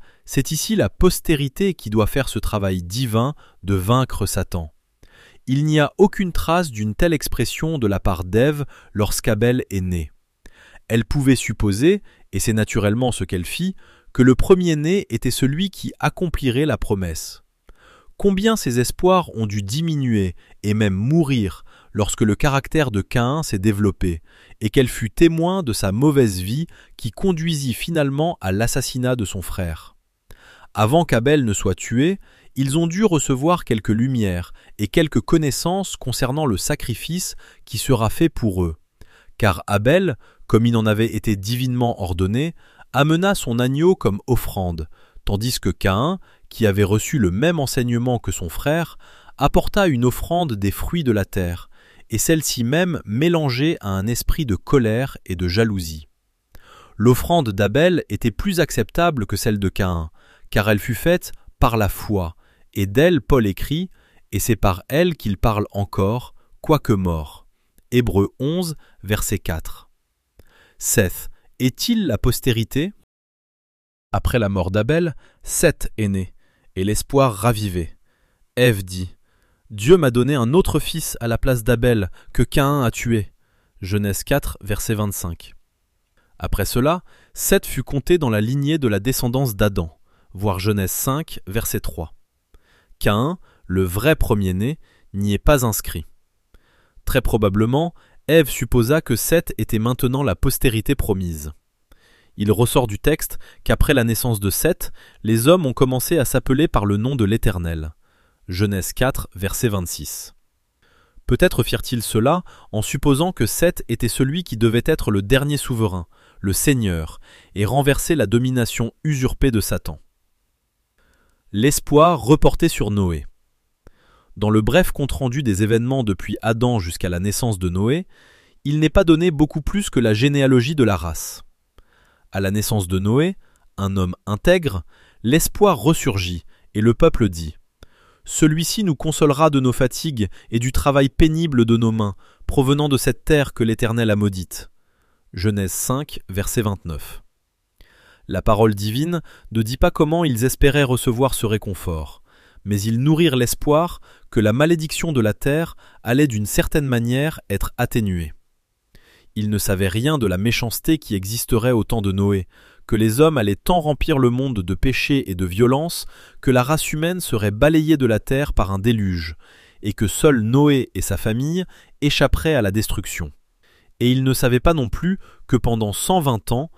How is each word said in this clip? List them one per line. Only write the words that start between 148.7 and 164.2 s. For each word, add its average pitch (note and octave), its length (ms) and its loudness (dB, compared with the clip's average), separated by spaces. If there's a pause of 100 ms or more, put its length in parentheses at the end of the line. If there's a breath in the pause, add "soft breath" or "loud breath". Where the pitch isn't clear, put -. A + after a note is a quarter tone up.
divine C3+ 460 -4 (280 soft breath)
ne A2+ 120 0
dit A#2 140 -4
pas F3 140 2
comment D#3+ 340 0
ils B2 200 0
espéraient C#3+ 400 2
recevoir B2+ 500 0
ce - 120 -4
réconfort, F#2 760 -6 (420 soft breath)
mais G2+ 160 -2
ils A2+ 200 -2
nourrirent D3+ 360 4
l'espoir D3 640 0 (300 soft breath)
que - 80 -2
la G#2+ 140 4
malédiction D#3 600 0
de C3 80 2
la G#2+ 140 2
terre D#3 400 -2 (300 soft breath)
allait C#3 240 2
d'une G#2+ 180 -4
certaine - 400 0
manière B2+ 640 -2
être - 300 -2
atténuée. F#2+ 540 -2 (1000 soft breath)
Ils G#2+ 160 -2
ne G#2 80 0
savaient G2 300 0
rien B2 300 0
de A2+ 80 0
la F2+ 120 0
méchanceté A#2 600 0
qui - 160 -6
existerait A2 560 -2
au A2+ 140 2
temps A#2 180 -2
de G2 100 -2
Noé, G2 340 0 (400 soft breath)
que A#2 100 0
les A2+ 240 2
hommes D#3 180 2
allaient G2+ 180 0
tant F3+ 240 0
remplir D3+ 380 0
le B2 120 4